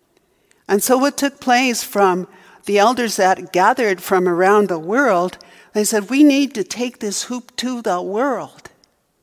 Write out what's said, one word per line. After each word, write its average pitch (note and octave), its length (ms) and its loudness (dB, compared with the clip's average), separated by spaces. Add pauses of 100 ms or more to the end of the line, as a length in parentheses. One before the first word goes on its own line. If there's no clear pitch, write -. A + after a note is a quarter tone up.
(680)
And G3 120 0
so B3+ 160 2
what C#4 200 0
took C#4 240 -4
place B3 420 0
from F#3 440 0 (380)
the G3+ 120 0
elders A3+ 400 2
that F#3 340 0
gathered G#3 500 2
from F#3 280 0
around F#3+ 400 2
the E3+ 100 -4
world, F#3 600 0 (340)
they G#3+ 100 0
said, G3+ 260 -2
"We C#4 140 4
need C#4 300 4
to G3+ 100 -4
take A#3+ 360 -8
this G3+ 240 -6
hoop B3 340 -12
to A#3+ 240 -6
the A3+ 200 -2
world." G3+ 680 -6 (540)